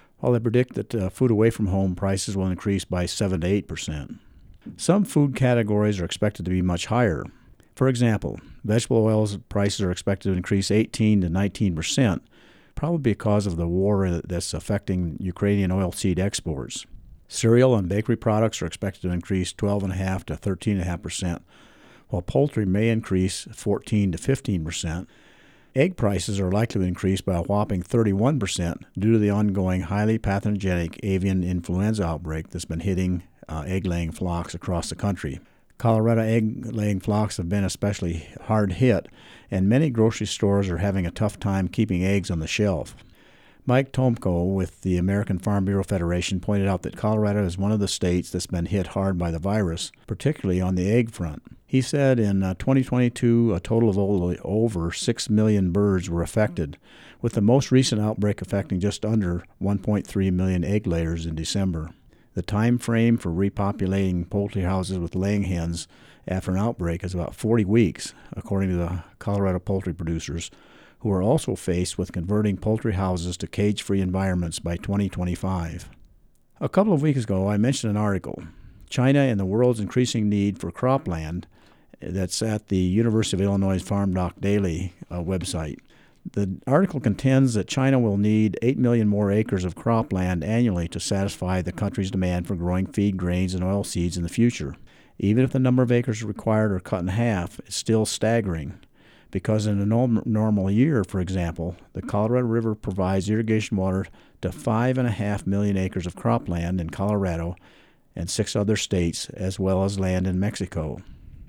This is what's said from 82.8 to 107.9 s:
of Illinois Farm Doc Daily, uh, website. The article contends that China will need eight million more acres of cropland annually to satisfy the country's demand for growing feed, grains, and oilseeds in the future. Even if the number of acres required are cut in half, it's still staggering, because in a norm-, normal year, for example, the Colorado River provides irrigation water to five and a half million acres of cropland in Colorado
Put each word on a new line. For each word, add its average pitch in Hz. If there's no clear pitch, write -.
of 98
Illinois 98
Farm 101
Doc 90
Daily, 95
uh, 87
website. 85
The 98
article 151
contends 131
that 98
China 131
will 104
need 107
eight 127
million 120
more 101
acres 101
of 87
cropland 92
annually 104
to 90
satisfy 95
the 98
country's 98
demand 90
for 101
growing 90
feed, 101
grains, 90
and 90
oilseeds 90
in 87
the 85
future. 117
Even 110
if 123
the 135
number 127
of 120
acres 120
required 107
are 92
cut 92
in 90
half, 101
it's -
still 110
staggering, 98
because 107
in 104
a 101
norm-, 113
normal 107
year, 120
for 98
example, 87
the -
Colorado 117
River 113
provides 95
irrigation 110
water 95
to 90
five 123
and 127
a 113
half 104
million 98
acres 92
of 85
cropland 90
in 80
Colorado 92